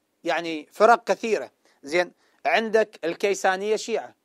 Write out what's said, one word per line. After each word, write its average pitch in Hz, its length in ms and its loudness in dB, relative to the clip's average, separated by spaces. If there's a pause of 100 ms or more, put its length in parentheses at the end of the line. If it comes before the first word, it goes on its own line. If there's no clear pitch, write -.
(240)
يعني 165 480 -4
فرق 226 320 4
كثيرة. 185 460 -2 (320)
زين، 175 300 -2 (340)
عندك 208 580 0
الكيسانية 196 720 -2
شيعة 190 380 -6 (100)